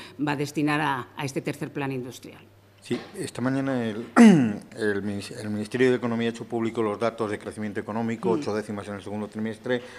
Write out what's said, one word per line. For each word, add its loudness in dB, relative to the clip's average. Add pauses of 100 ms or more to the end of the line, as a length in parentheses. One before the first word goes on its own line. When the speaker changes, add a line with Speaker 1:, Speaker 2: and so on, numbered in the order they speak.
(180)
Speaker 1:
va 0
a -2
destinar 0
a, -2
a -6
este -4
tercer -6
plan -4
industrial. -10 (420)
Speaker 2:
Sí, -4 (180)
esta -8
mañana -2
el, -6 (100)
<clears throat> - (600)
el 0
minis-, -6 (100)
el -6
Ministerio 2
de 2
Economía -2
ha 2
hecho -10
público -2
los 0
datos -2
de -4
crecimiento -6
económico, -2
Speaker 1:
Mm. 2
Speaker 2:
ocho -4
décimas -4
en -8
el -10
segundo -8
trimestre, -4 (180)